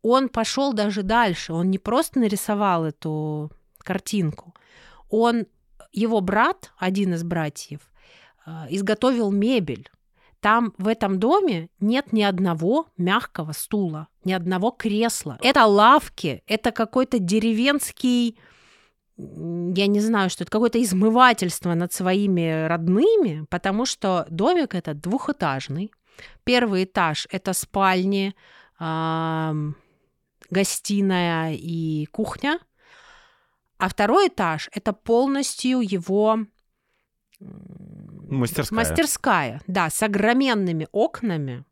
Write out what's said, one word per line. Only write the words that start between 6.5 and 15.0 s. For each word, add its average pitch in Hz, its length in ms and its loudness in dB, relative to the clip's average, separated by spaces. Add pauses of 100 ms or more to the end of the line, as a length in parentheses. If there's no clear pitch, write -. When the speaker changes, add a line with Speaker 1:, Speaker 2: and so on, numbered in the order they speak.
Speaker 1:
один 190 360 0
из 165 100 -4
братьев, 160 560 -6 (680)
э, 160 40 -16 (200)
изготовил 214 600 0
мебель. 202 560 0 (520)
Там, 220 380 2
в 190 100 -2
этом 202 300 0
доме, 233 500 2 (120)
нет 233 320 0
ни 214 100 2
одного 190 640 2 (120)
мягкого 175 540 -2
стула, 165 560 -4 (160)
ни 185 100 -2
одного 185 380 -2
кресла. 208 720 -2